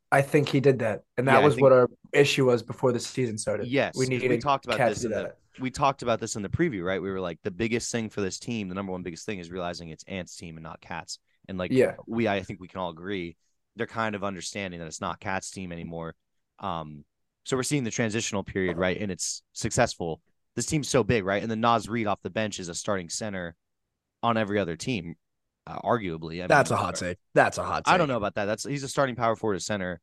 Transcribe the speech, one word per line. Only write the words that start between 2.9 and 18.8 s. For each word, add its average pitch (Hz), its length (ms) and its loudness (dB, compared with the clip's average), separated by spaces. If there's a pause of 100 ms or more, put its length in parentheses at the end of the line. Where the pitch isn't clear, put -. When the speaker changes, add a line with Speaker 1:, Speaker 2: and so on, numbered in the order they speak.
Speaker 1:
the 117 80 0
season 117 360 -2
started. 101 300 -4
Speaker 2:
Yes, 120 300 0
Speaker 1:
We 127 100 0
Speaker 2:
'cause 127 40 0
we 127 80 0
Speaker 1:
needed 120 220 2
Speaker 2:
talked 139 240 0
about 117 140 0
Speaker 1:
Cat 120 120 4
Speaker 2:
this 104 100 -2
Speaker 1:
to 123 60 -2
Speaker 2:
in 107 60 -2
Speaker 1:
do 101 40 -2
Speaker 2:
the, 95 80 -2
Speaker 1:
that. - 120 -10 (240)
Speaker 2:
we 127 100 -4
talked 139 320 0
about 120 180 0
this 113 160 -6
in 107 60 -6
the 95 60 -6
preview, 123 360 0
right? 92 180 0
We 98 80 -4
were 95 100 -4
like, 87 220 -4
the 104 80 -4
biggest 110 420 -2
thing 113 160 -2
for 104 140 -4
this 92 160 -2
team, 110 300 -6
the 90 60 -8
number 98 180 -4
one 90 100 -6
biggest 87 240 -10
thing 101 140 -6
is 85 100 -14
realizing 87 400 -8
it's - 140 -16
Ant's 90 320 -10
team 82 200 -14
and 80 80 -14
not 80 160 -14
Cat's. - 380 -12 (300)
And, 98 100 -6
like, 90 140 -2
Speaker 1:
Yeah. 123 240 4 (100)
Speaker 2:
we, 113 200 -2
I 101 160 0
think 95 180 -12
we 90 80 -16
can 95 120 -10
all 90 80 -4
agree, 87 480 -8 (400)
they're 110 100 -6
kind 110 280 -2
of 95 100 -6
understanding 92 560 -8
that 82 60 -10
it's 78 160 -12
not 87 180 -4
Cat's 95 300 -4
team 92 220 -10
anymore. 82 420 -10 (460)
Um, 78 440 -8 (400)
so - 120 -4
we're 127 80 0
seeing 143 200 0
the 107 60 -4
transitional 107 540 -2
period, 90 340 -2
right? 92 200 2